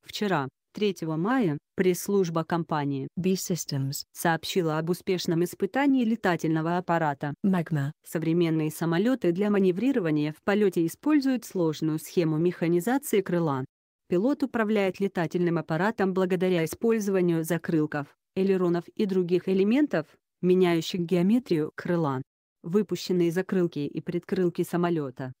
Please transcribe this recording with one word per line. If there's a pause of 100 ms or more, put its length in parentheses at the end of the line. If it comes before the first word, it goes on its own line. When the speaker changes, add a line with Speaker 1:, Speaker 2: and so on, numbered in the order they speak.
Speaker 1:
Вчера, (260)
третьего
мая, (180)
пресс-служба
компании
Speaker 2:
B-Systems.
Speaker 1:
сообщила
об
успешном
испытании
летательного
аппарата. (120)
Speaker 2:
Magma. (120)
Speaker 1:
Современные
самолеты
для
маневрирования
в
полете
используют
сложную
схему
механизации
крыла. (440)
Пилот
управляет
летательным
аппаратом
благодаря
использованию
закрылков, (300)
элеронов
и
других
элементов, (340)
меняющих
геометрию
крыла. (400)
Выпущенные
закрылки
и
предкрылки
самолета.